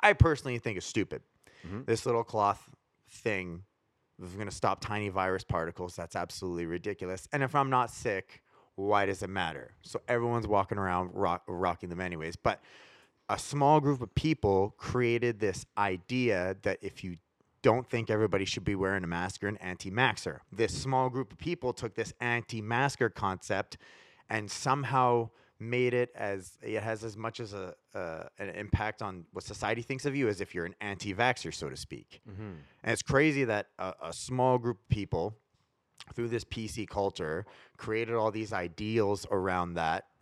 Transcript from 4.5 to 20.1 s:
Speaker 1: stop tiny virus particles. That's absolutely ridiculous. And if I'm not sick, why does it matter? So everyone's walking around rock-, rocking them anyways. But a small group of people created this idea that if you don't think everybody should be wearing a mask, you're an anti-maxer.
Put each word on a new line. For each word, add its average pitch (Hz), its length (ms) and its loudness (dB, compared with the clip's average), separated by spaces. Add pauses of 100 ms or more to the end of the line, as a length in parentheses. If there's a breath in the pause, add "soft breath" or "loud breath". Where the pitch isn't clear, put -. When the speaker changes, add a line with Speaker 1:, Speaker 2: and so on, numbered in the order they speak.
Speaker 1:
stop 98 300 0
tiny 104 280 -2
virus 95 360 0
particles. 85 520 -4
That's 85 200 -8
absolutely 87 500 -4
ridiculous. 92 680 -6
And 143 100 2
if 131 120 0
I'm 139 160 4
not 123 200 4
sick, - 520 -4 (320 soft breath)
why 101 320 4
does 98 160 0
it 92 80 -4
matter? 80 400 -4 (100)
So - 260 -8
everyone's 120 400 2
walking 101 300 4
around 90 380 0
rock-, 90 320 0
rocking 87 420 -2
them 87 140 -6
anyways. 85 340 -6
But 107 240 0 (720 loud breath)
a 98 80 0
small 147 420 4
group 139 220 2
of 110 120 -8
people 104 640 4
created 117 640 2
this 107 240 0 (140)
idea 95 840 2
that 95 200 0
if - 200 -10
you 90 140 -8 (460)
don't 120 260 6
think 117 220 -2
everybody 101 340 2
should - 200 -4
be 101 120 0
wearing 95 260 0
a 87 60 -4
mask, 87 340 -4
you're 101 60 -2
an 104 80 -4
anti-maxer. 92 800 -2 (140)